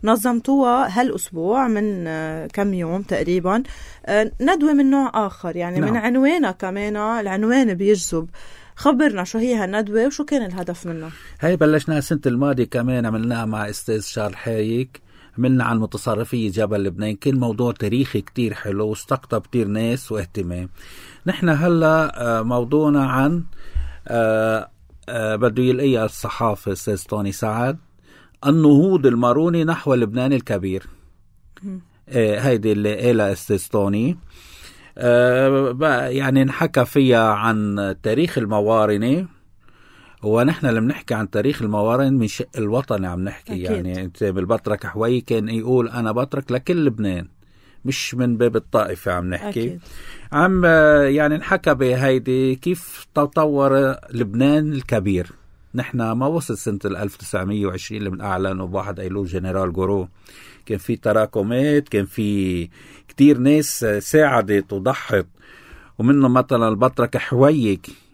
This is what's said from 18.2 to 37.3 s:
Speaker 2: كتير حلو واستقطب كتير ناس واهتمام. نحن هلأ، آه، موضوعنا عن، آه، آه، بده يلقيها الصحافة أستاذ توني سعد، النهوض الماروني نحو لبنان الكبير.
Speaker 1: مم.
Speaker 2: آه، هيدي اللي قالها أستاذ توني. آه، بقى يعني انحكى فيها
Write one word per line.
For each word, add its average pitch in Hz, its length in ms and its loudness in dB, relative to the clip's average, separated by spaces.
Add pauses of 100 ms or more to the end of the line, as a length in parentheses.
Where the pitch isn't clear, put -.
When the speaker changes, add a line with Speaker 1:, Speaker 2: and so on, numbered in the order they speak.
Speaker 2:
كتير 110 340 -4
حلو 104 340 -4
واستقطب 110 520 -4
كتير 113 280 -2
ناس 113 440 -4
واهتمام. 90 560 -6 (580)
نحن 180 220 0
هلأ، 160 680 2
آه، 117 260 -2
موضوعنا 135 640 2
عن، 139 380 0 (640)
آه، 110 600 0 (400)
آه، 110 280 -4
بده 117 260 0
يلقيها 127 420 2
الصحافة 107 680 -4
أستاذ 95 300 -4
توني 101 300 -4
سعد، 120 460 -4 (680)
النهوض 151 600 6
الماروني 135 580 2
نحو 156 300 0
لبنان 123 380 0
الكبير. 95 540 -4 (760)
Speaker 1:
مم. 190 180 -12 (280)
Speaker 2:
آه، 110 300 2
هيدي 110 340 2
اللي 104 240 0
قالها 107 360 2
أستاذ - 360 -4
توني. 107 500 0 (800)
آه، 127 760 4
بقى 131 440 0
يعني 135 260 2
انحكى 139 420 2
فيها 117 480 4